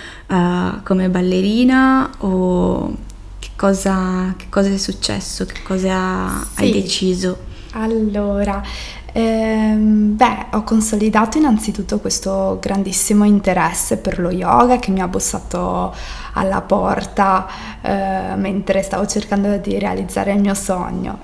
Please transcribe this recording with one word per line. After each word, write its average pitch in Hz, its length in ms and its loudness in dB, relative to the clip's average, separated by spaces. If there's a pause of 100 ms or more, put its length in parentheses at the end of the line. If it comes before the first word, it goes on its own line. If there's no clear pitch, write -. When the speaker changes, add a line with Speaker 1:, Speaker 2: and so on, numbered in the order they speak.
(320)
Speaker 1:
Eh, 180 500 0
come 185 260 0
ballerina 220 1080 4
o 185 800 0 (420)
che - 180 -14
cosa, 185 800 0
che - 120 -16
cosa 196 220 2
è 196 80 0
successo? - 680 -6
Che - 160 -12
cosa 185 640 -2 (280)
hai 202 180 2
Speaker 2:
Sì. - 0 -
Speaker 1:
deciso? 185 680 0 (360)
Speaker 2:
Allora, 202 880 0 (500)
ehm, 214 1040 4
beh, 220 360 2
ho 214 100 0
consolidato 220 760 2
innanzitutto 208 640 2
questo 190 600 -2
grandissimo 196 640 2
interesse 185 720 2
per - 240 -2
lo 175 100 0
yoga 240 480 4
che 247 120 -2
mi 190 100 2
ha 185 80 -2
bussato 185 840 -2 (400)
alla 190 260 0
porta, 190 840 0 (340)
eh, 190 560 -2
mentre 196 460 0
stavo 190 240 -2
cercando 202 500 0
di 190 220 -2
realizzare 196 540 -2
il 202 80 2
mio 202 140 4
sogno. 180 680 -4